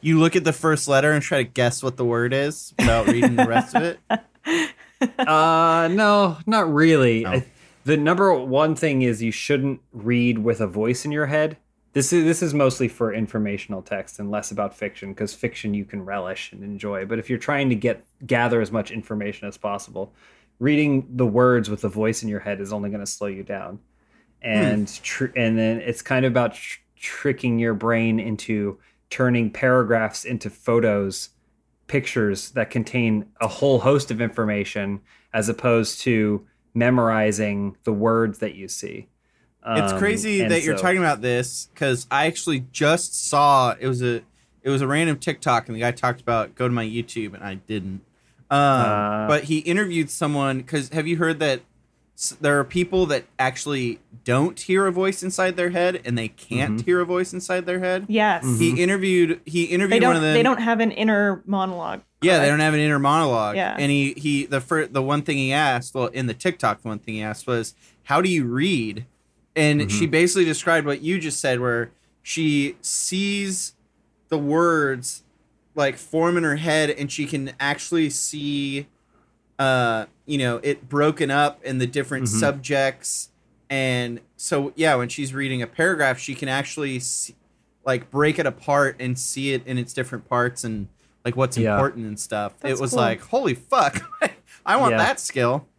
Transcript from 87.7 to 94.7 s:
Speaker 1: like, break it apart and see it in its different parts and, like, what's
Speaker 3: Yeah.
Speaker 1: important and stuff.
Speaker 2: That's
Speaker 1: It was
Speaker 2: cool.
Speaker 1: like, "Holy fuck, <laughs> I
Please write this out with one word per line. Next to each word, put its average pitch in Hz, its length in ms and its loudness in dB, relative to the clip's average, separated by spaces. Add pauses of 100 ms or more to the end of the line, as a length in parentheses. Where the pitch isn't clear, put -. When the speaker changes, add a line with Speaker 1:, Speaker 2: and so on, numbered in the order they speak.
Speaker 1:
like, 127 260 -2
break 147 280 2
it 180 80 0
apart 139 520 0
and 127 200 -4
see 135 340 -4
it 127 140 -4
in 127 120 -4
its 123 140 -6
different 127 360 -8
parts 123 360 -2
and, 110 240 -6 (360)
like, 120 120 -4
what's 127 200 0
Speaker 3:
Yeah. 110 180 2
Speaker 1:
important 113 320 0
and 104 120 -10
stuff. 104 400 -6
Speaker 2:
That's 135 200 -4
Speaker 1:
It 131 40 -4
was 131 80 -2
Speaker 2:
cool. 247 100 0
Speaker 1:
like, 113 200 0
"Holy 226 340 -2
fuck, 175 480 0 (180)
<laughs> - 460 -6
I 208 100 4